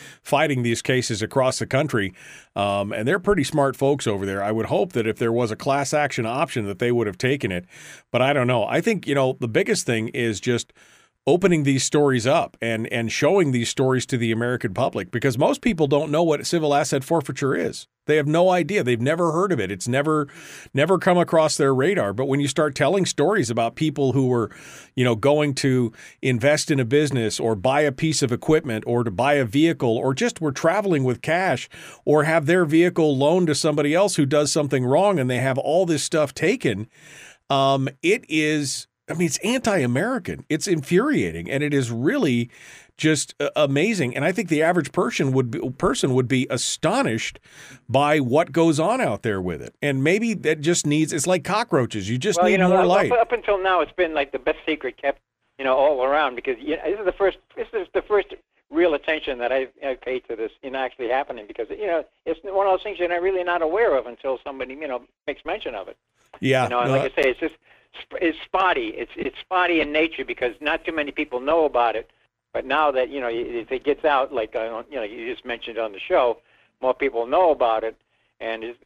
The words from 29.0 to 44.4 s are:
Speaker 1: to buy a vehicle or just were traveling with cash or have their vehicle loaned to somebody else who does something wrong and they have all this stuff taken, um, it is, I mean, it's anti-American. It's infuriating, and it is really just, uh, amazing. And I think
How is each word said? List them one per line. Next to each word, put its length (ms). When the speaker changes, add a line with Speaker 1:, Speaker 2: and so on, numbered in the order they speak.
Speaker 1:
to 80
buy 220
a 120
vehicle 500
or 200
just 260
were 120
traveling 500
with 180
cash 480
or 200
have 240
their 180
vehicle 500
loaned 300
to 80
somebody 400
else 220
who 100
does 260
something 320
wrong 360
and 100
they 80
have 220
all 260
this 160
stuff 320
taken, 560
um, 360
it 260
is, 600
I 60
mean, 140
it's 120
anti-American. 1120
It's 180
infuriating, 800
and 140
it 140
is 160
really 580
just, 440
uh, 160
amazing. 580
And 120
I 80
think 160